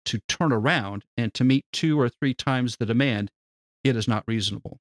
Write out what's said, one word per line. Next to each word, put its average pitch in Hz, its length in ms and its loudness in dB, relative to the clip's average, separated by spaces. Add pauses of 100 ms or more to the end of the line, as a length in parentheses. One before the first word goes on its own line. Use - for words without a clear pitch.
to 113 120 -4 (100)
turn 160 240 0
around 107 520 0 (120)
and 113 180 -2
to - 100 -2
meet 131 280 4
two 156 280 0
or 120 80 4
three 135 260 -2
times 127 420 -2
the 110 100 -2
demand, 113 440 0 (520)
it 131 140 2
is 107 100 -2
not 107 220 0
reasonable." 107 520 -4